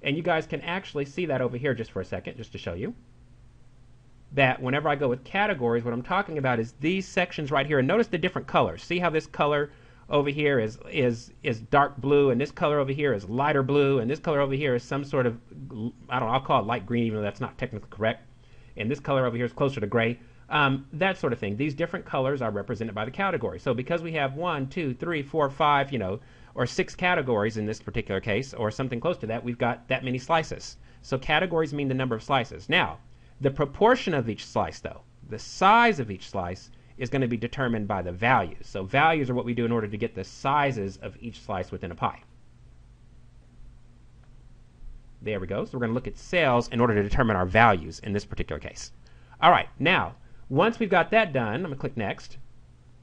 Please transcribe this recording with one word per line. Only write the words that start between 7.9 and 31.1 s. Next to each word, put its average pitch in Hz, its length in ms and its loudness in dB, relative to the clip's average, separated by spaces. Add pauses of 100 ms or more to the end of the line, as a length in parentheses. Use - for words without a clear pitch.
the 175 100 -2
different 165 300 -2
colors. 104 340 2
See 175 160 -2
how 175 100 2
this 156 200 0
color 147 420 0 (400)
over 143 180 4
here 143 300 4
is, 110 180 0 (140)
is, 123 420 0 (120)
is 113 160 -2
dark 139 380 4
blue, 139 320 6
and 120 100 2
this 151 100 -2
color 147 300 2
over 135 120 0
here 143 220 0
is 95 140 -4
lighter 139 340 2
blue, 139 380 4
and 117 100 0
this 147 80 -2
color 147 220 0
over 135 140 0
here 135 200 0
is 120 80 0
some 139 220 -6
sort 139 200 0
of, 117 140 0 (720)
I 123 80 0
don't 113 100 0
know, 117 60 2
I'll 135 60 2
call 135 200 2
it 101 60 0
light 117 180 -2
green, 117 200 0
even 107 140 -2
though 104 40 -2
that's 101 180 -4
not - 160 -6
technically 110 340 -8
correct. 110 360 -2 (500)
And 107 140 -4
this 143 80 -4
color 135 260 0
over 117 120 0
here 120 100 0
is 117 60 -6
closer 135 280 0
to 104 60 0
gray. 117 320 2 (320)
Um, 139 420 2
that 185 240 0
sort 139 160 0
of 117 60 -2
thing. 101 180 -4
These 139 180 -2
different 170 300 -4
colors 135 380 0
are 110 80 0
represented 104 440 -4
by 107 100 -4
the 120 80 -6
category. 120 480 -2
So 135 120 0
because 143 300 -2
we 165 100 -6
have 139 220 -2
one, 151 340 -4
two, 139 260 -4
three, 160 280 -4
four, 147 260 0
five, 139 440 4
you 127 60 -2
know, 98 200 -2 (380)
or 127 100 0
six - 300 -2
categories 123 600 2
in 107 100 -2
this 107 140 -6
particular 101 400 -4
case, 113 320 -2
or 107 200 -2
something 127 260 -4
close 110 200 -2
to 107 100 -8
that, 117 160 -4
we've 120 140 -4
got 120 280 -2
that 127 180 -2
many 127 140 -2
slices. - 580 -2 (260)
So - 160 -2